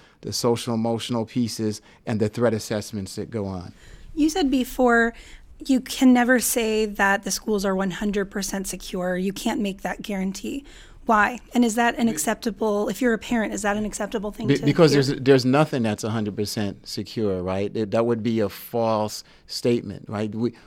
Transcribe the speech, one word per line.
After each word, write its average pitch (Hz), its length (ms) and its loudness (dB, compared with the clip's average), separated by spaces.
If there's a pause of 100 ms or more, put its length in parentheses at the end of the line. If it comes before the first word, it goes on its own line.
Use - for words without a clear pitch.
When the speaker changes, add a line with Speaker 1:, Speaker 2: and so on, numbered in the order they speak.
(200)
Speaker 1:
the 107 120 -10
social 120 420 0
emotional 113 500 -2
pieces, 110 560 -2 (260)
and 110 140 0
the 107 80 2
threat 117 260 2
assessments 104 600 -6
that 98 140 -10
go 104 160 -6
on. 92 260 -10 (420)
Speaker 2:
You 311 140 2
said 311 220 0
before 240 640 2 (520)
you 262 140 4
can 254 320 4
never 247 260 6
say 220 460 0
that 202 400 2
the 202 60 -4
schools 202 340 -2
are 190 100 2
one 190 160 0
hundred 196 400 -2
percent 196 380 -6
secure. 180 480 -4
You 190 160 -2
can't 226 280 -2
make 196 200 -4
that - 220 -8
guarantee. 202 640 -6 (420)
Why? 214 320 4 (160)
And 240 100 6
is 220 120 0
that 240 200 2
an 240 100 0
Speaker 1:
Be- 220 60 2
Speaker 2:
acceptable, 214 760 -2
if 196 120 -6
you're 240 140 2
a 214 40 -2
parent, 220 360 -2
is 196 80 -6
that 208 140 0
an 214 100 -2
acceptable 208 460 -6
thing - 160 -8
Speaker 1:
Be-, 139 100 4
Speaker 2:
to - 60 -4
Speaker 1:
because 143 280 6
Speaker 2:
hear? 139 100 6
Speaker 1:
there's, 131 200 0
there's 131 240 6
nothing 139 360 2
that's 107 220 -2
a 110 60 -2
hundred 107 260 -2
percent 101 500 -4
secure, 101 560 -4
right? 95 320 -2
It, 104 180 -2
that 113 120 2
would 117 180 0
be 110 180 2
a 98 100 0
false 110 720 -2 (220)
statement, 113 640 -2
right? 107 260 -4
We, 113 180 -2 (140)